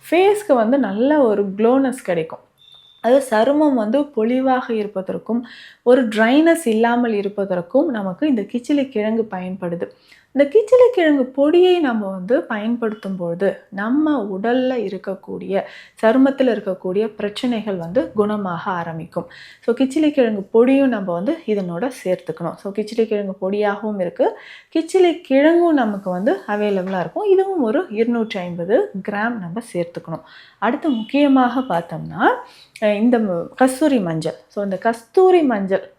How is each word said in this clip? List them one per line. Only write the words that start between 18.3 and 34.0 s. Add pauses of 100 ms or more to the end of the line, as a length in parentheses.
ஆரம்பிக்கும். (340)
So,
கிச்சிலிக்கிழங்கு
பொடியும்
நம்ம
வந்து
இதனோட (140)
சேர்த்துக்கணும்.
So,
கிச்சிலிக்கிழங்கு
பொடியாகவும்
இருக்கு, (300)
கிச்சிலிக்கிழங்கும்
நமக்கு
வந்து
அவைலபிளா
இருக்கும்.
இதுவும்
ஒரு
இருநூற்றி
ஐம்பது (180)
கிராம்
நம்ம (120)
சேர்த்துக்கணும். (360)
அடுத்து
முக்கியமாக
பார்த்தோம்னா, (540)
அஹ்,
இந்த
ம-,
கஸ்தூரி